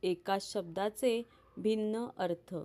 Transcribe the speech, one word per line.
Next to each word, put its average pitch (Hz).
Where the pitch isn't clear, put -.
एकाच 190
शब्दाचे 214
भिन्न 214
अर्थ. 175